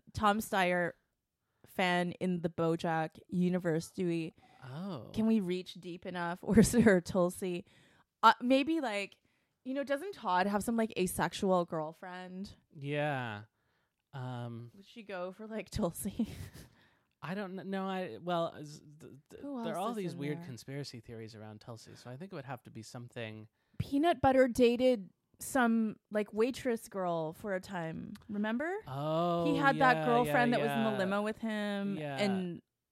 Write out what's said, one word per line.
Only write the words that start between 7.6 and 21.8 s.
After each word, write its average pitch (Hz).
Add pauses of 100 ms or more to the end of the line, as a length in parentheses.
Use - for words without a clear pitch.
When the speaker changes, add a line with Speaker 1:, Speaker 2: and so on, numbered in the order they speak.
Speaker 1:
Uh, 220
maybe, 269
like, 202 (500)
you 254
know, 277
doesn't 277
Todd 185
have 202
some, 233
like, 226
asexual 180
girlfriend? 180 (280)
Speaker 2:
Yeah. 139 (680)
Um, 120
Speaker 1:
Would 196
she -
go 190
for, 214
like, 214
Tulsi? 208 (480)
<laughs> -
Speaker 2:
I 151
don't 196
kn-, 185
know. 190
I, 185
well, 170
is 151 (180)
th-, - (180)
th-, -
Speaker 1:
Who 269
Speaker 2:
there 165
are 156
Speaker 1:
else 180
Speaker 2:
all 226
Speaker 1:
is 220
Speaker 2:
these 180
Speaker 1:
in 170
Speaker 2:
weird 147
Speaker 1:
there? 175
Speaker 2:
conspiracy 135
theories 113
around 107
Tulsi, 113